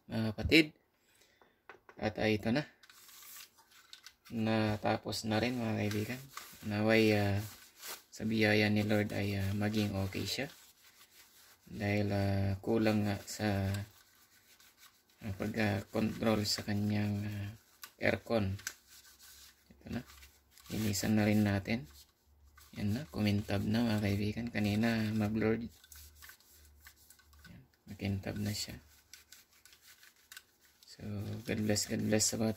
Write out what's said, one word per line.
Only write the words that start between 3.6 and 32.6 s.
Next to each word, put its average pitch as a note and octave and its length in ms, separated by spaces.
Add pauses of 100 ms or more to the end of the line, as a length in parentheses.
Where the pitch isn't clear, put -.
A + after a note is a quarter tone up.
Natapos A2 880
na A2 160
rin, B2 160
mga A2 240
kaibigan. G#2 400 (480)
Naway, G#2+ 480
ah, G2+ 240 (720)
sa - 160
biyaya G#2+ 400
ni G#2 160
Lord G#2 320
ay, G2+ 240
ah, G2 160
maging G#2 480
okay G2 240
siya. C3 240 (1120)
Dahil, G2+ 460
ah, G2 480
kulang A2 480
nga G2+ 160
sa, G2 480 (1500)
ah, G#2+ 160
pagka-control G#2+ 1040
sa - 240
kanyang, G#2 560
ah, G#2 320 (480)
aircon. G#2 560 (1120)
Ito - 240
na. C#3+ 80 (720)
Linisan G#2+ 400
na G#2+ 80
rin G#2+ 240
natin. A2 400 (880)
Yan G#2 160
na, C#3 160
kumintab G2+ 560
na, A2+ 240
mga G#2+ 160
kaibigan. G#2+ 480
Kanina, A2 480 (160)
mag-Lord. A2 480
Yan, - 2000 (240)
makintab G2 480
na G#2 160
siya. B2 240 (2250)
So, - 80 (400)
God A2 240
bless, G#2 240
God G#2+ 160
bless G#2+ 240
sa A2+ 80
bawat A2 180